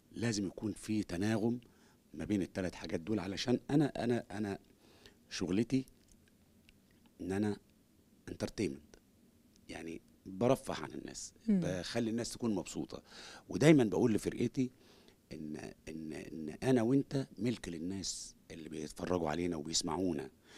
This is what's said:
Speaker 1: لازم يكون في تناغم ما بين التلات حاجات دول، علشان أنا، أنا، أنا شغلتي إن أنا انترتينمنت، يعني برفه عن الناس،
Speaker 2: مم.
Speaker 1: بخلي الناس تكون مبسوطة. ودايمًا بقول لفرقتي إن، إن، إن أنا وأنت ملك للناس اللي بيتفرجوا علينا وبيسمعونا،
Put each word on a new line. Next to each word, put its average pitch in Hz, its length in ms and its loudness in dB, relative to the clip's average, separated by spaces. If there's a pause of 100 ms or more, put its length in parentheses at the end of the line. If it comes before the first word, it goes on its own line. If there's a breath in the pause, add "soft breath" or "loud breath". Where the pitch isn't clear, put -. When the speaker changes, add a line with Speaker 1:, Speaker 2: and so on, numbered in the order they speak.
(120)
Speaker 1:
لازم 104 360 -2
يكون 104 260 -4
في 107 300 -2
تناغم 107 560 0 (540 soft breath)
ما 78 120 -8
بين 101 160 2
التلات 87 340 -4
حاجات 87 240 -4
دول، 98 200 -2
علشان 95 400 0 (120)
أنا، 147 320 2
أنا، 120 280 0
أنا 101 280 -4 (720 soft breath)
شغلتي 110 560 0 (1400)
إن 90 100 -4
أنا 104 260 0 (720)
انترتينمنت، 85 640 -4 (760)
يعني 82 320 -10 (240)
برفه 101 480 2 (100)
عن 62 80 -8
الناس، - 420 -10 (140)
Speaker 2:
مم. 202 120 6
Speaker 1:
بخلي 110 500 0
الناس 113 220 -2
تكون 113 240 0
مبسوطة. - 460 -4 (480 loud breath)
ودايمًا 131 340 10
بقول 107 300 4
لفرقتي 117 580 0 (600 soft breath)
إن، 78 260 -8 (320)
إن، 78 240 -8
إن 78 360 -8 (140)
أنا 127 180 6
وأنت 135 460 2 (100)
ملك 107 320 -2
للناس 87 640 -6 (160)
اللي 80 180 -14
بيتفرجوا 80 600 -2
علينا 85 260 0
وبيسمعونا، 80 720 -2 (280 loud breath)